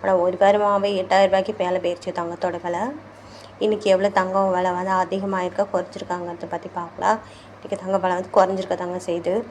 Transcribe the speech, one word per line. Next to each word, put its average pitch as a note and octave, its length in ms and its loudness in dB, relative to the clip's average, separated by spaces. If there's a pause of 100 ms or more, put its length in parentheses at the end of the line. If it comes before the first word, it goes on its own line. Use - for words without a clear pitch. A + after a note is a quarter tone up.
ஆனா G3 120 2 (120)
ஒரு F#3 180 0
வாரமாவே G3+ 480 4 (100)
எட்டாயிரம் F#3+ 300 4
ரூபாய்க்கு F#3+ 320 0
மேல F3+ 120 0 (100)
போயிருச்சு F3 340 -4
தங்கத்தோட E3+ 480 -4
விலை. F3 160 -2 (800)
இன்னைக்கு G#3 300 0
எவ்வளோ G3 140 2 (120)
தங்கம் F#3+ 340 2
விலை F3+ 220 2
வந்து F#3+ 260 0
அதிகமாயிருக்கா, F#3+ 720 -2
குறைச்சிருக்காங்கிறத F3+ 800 -6
பத்தி E3+ 240 -10
பார்க்கலாம். F3+ 400 0 (360)
இன்னைக்கு - 280 -8
தங்க F#3+ 200 0
விலை F3+ 140 2
வந்து F#3 200 -4
குறைஞ்சிருக்க F#3+ 380 2 (100)
தாங்க F3+ 140 -6 (100)
செய்யுது. F3 260 -2 (160)